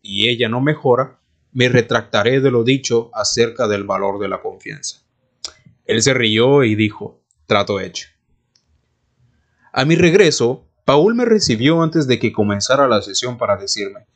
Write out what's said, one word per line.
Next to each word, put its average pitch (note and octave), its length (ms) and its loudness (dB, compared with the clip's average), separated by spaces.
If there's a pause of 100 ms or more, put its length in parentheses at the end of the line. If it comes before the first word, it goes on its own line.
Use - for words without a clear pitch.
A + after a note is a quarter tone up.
y G2+ 280 -2
ella A#2 180 -2
no A#2+ 140 -2
mejora, C3+ 580 0 (320)
me B2 180 2
retractaré A#2 720 0
de C3+ 120 2
lo A#2 120 2
dicho A#2 500 0
acerca A2+ 540 -2
del G2+ 160 -2
valor G2 360 -4
de G2 100 -6
la F#2+ 120 -8
confianza". G2 640 -14 (800)
Él A2+ 160 0
se C3 120 2
rió A#2+ 500 2
y G#2+ 120 2
dijo, G#2 480 -6 (220)
"Trato G2+ 340 0
hecho". F#2 280 -12 (1700)
A C3 120 0
mi D#3+ 100 4
regreso, E3 640 2 (240)
Paul D#3+ 300 4
me B3 100 0
recibió E3 560 2
antes D#3+ 260 0
de B2 120 0
que A2 120 0
comenzara G#2 560 0
la G#2+ 140 2
sesión A#2 360 -8
para G#2+ 200 -2
decirme, G2 480 -8 (100)